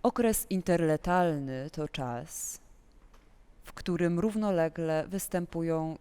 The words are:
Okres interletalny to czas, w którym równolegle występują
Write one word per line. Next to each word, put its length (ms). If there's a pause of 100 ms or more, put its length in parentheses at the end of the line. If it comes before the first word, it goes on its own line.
Okres 460
interletalny 1200
to 180
czas, 760 (1000)
w 100
którym 460
równolegle 880
występują 920